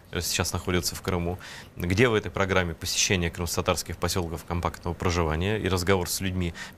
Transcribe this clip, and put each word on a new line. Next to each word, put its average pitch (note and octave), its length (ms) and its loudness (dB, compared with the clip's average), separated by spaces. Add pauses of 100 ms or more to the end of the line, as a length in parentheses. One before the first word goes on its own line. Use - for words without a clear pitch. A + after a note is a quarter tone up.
(200)
сейчас - 320 -2
находятся F2+ 440 0
в - 60 -10
Крыму? F2 360 -2 (380)
Где F#2+ 320 4
в A2 60 4
этой G#2 180 0
программе F#2 420 2
посещение F2 560 2
крымско-татарских F2 680 -2
поселков E2+ 520 -2
компактного E2+ 460 -2
проживания F2 680 2
и - 80 0
разговор F2+ 420 4
с - 100 -2
людьми F#2 320 -2 (260)